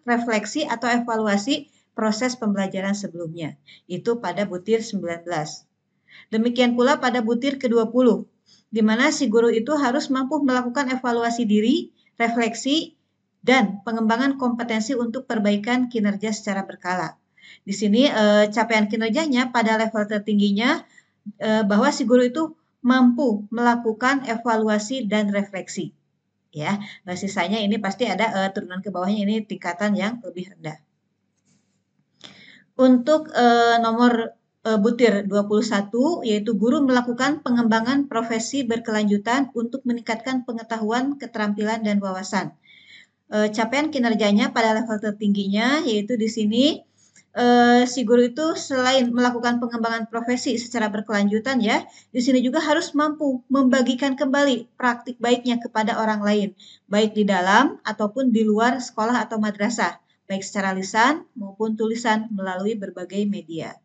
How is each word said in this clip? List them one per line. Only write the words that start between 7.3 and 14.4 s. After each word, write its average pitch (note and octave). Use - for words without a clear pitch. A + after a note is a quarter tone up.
kedua A3+
puluh, A#3
di A3
mana A3+
si C#4+
guru A#3
itu A3+
harus C#4
mampu C4+
melakukan B3+
evaluasi A#3+
diri, A3+
refleksi, A#3
dan A#3
pengembangan A3+
kompetensi A#3